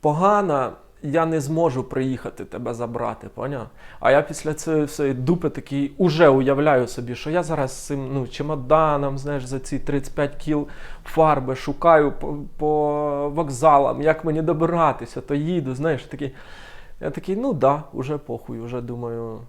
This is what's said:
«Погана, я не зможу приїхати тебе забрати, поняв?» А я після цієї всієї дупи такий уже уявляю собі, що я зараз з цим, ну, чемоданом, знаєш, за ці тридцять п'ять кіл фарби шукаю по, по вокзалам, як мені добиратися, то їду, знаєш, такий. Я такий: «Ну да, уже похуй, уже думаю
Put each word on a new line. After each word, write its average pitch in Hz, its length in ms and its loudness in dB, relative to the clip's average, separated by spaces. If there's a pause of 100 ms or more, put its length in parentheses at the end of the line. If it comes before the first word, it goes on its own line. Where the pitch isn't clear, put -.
«Погана, 160 680 2 (320)
я 156 220 2
не 160 160 0
зможу 143 420 0
приїхати - 640 -4
тебе 120 280 -8
забрати, 117 600 -6
поняв?» 117 340 -6 (320)
А - 120 4
я 143 100 8
після 151 320 -4
цієї 156 300 0
всієї 143 300 -2
дупи 143 360 0
такий 139 480 -4
уже 165 320 6
уявляю 135 580 4
собі, 123 280 -8
що 151 140 -8
я 175 140 0
зараз 151 280 -2
з - 160 -12
цим, 139 260 -6
ну, 131 140 -2
чемоданом, 143 920 2
знаєш, 139 280 -4
за 131 140 -4
ці 139 200 -6
тридцять 143 360 -2
п'ять 143 200 -2
кіл 147 320 -2 (380)
фарби 143 500 2
шукаю 147 560 4
по, 147 260 -6 (200)
по 147 800 0
вокзалам, 139 680 4
як 156 240 2
мені 156 160 0
добиратися, 160 800 0
то 143 140 -4
їду, 151 400 -2
знаєш, 143 280 -2
такий. 135 320 -10 (680)
Я - 80 -4
такий: - 260 -6
«Ну 247 180 -2
да, 143 300 2 (100)
уже 143 240 -6
похуй, 117 420 -10
уже 120 220 -8
думаю 117 680 -8